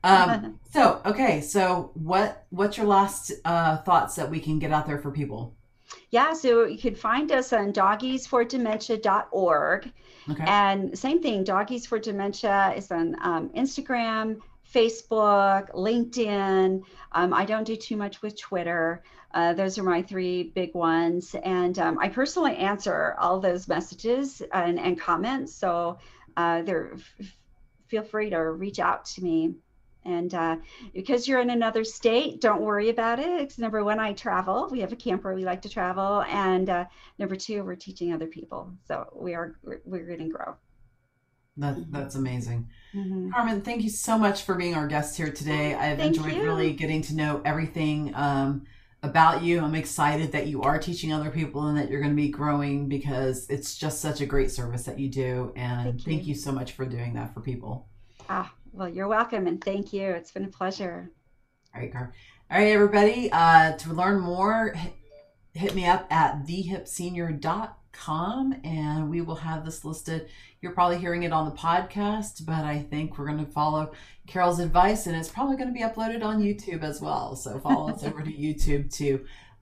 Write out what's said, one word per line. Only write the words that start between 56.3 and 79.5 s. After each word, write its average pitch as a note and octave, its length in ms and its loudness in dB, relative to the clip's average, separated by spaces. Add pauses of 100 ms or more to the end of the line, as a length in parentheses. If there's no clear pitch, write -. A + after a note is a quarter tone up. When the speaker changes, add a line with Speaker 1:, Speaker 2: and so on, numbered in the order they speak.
Speaker 1:
so C#3+ 160 -6
much C3 220 -6
for C3 120 -6
doing A#2+ 280 -6
that A#2 200 -8
for A#2 60 -12
people. B2+ 480 -8 (420)
Speaker 2:
Ah, F#3+ 240 -6 (200)
well, F#3 160 -8
you're F#3 180 -6
welcome. G#3+ 400 0
And - 160 -2
thank G3 300 -4
you. G3 160 -4
It's E3+ 220 -6
been F#3+ 120 -8
a G3 60 -8
pleasure. F#3 600 -8 (600)
Speaker 1:
All A#2+ 80 -12
right, - 120 -6
Car-, B2 200 -8 (380)
all E3+ 80 2
right, G#3 140 8
everybody. G#3 580 6
Uh, D#3+ 460 8
to D#3+ 160 -8
learn F#3+ 260 4
more, G3 540 2
hit, E3 200 -8 (600)
hit F3 220 -2
me F#3 100 0
up F3 260 4
at D3 340 2
the E3+ 160 -6
hip F3+ 240 -6
senior F3 460 -4
dot D#3+ 460 -4 (140)
com, A3+ 640 -4 (100)
and D3+ 460 -2
we E3 120 -2
will E3 140 -6
have D#3+ 300 -6
this D#3+ 180 -12
listed. D#3 440 -8 (340)
You're F3 120 -10
probably F3 260 2
hearing F3 240 -2
it E3+ 100 -2
on D#3 120 2
the D3 100 -6
podcast, G3+ 920 -2
but D#3+ 200 -2
I D3 140 -4 (120)
think D3+ 260 -4
we're C#3+ 80 -6
gonna D3+ 200 -2
follow D3+ 460 0 (360)
Carol's F3 320 2
advice, F3+ 480 4
and E3+ 80 -2
it's D#3+ 140 -4
probably C4+ 280 -2
gonna B3+ 140 -4
be A#3 100 -6
uploaded A3+ 420 -4
on G#3+ 180 0
YouTube G3 420 -2
as D3 180 -6
well. - 340 -4
So - 240 -8
follow D3+ 320 0
us - 120 -8
over D#3 180 -6
to D#3 100 -8
Speaker 2:
<laughs> - 0 -
Speaker 1:
YouTube D3 640 2
to, C#3 280 0 (360)